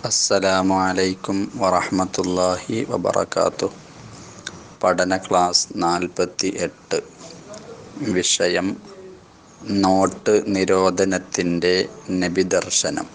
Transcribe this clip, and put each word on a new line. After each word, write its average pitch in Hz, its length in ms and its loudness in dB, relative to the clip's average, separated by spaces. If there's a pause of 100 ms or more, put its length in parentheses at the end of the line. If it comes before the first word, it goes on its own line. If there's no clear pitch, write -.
അസ്സലാമു 95 720 2
അലൈക്കും 95 600 0 (180)
വറഹ്മത്തുള്ളാഹി 92 1300 0
വബറകാതുഹു. 92 920 0 (1000)
പഠന 92 400 2
ക്ലാസ് 90 580 2
നാൽപത്തിയെട്ട്. 90 1200 -2 (1120)
വിഷയം 90 580 0 (1120)
നോട്ട് 95 520 4 (140)
നിരോധനത്തിൻ്റെ 92 1300 2 (420)
നബിദർശനം. 92 1000 0